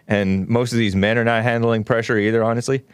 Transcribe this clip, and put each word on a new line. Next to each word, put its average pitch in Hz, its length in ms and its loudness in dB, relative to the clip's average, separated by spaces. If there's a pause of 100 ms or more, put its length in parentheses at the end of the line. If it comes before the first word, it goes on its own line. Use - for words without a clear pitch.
And 95 420 0
most 117 240 0
of 117 60 0
these 104 160 0
men 101 220 2
are 117 80 0
not 113 180 0
handling 117 400 0
pressure 113 360 0
either, 110 260 2
honestly, 120 500 -2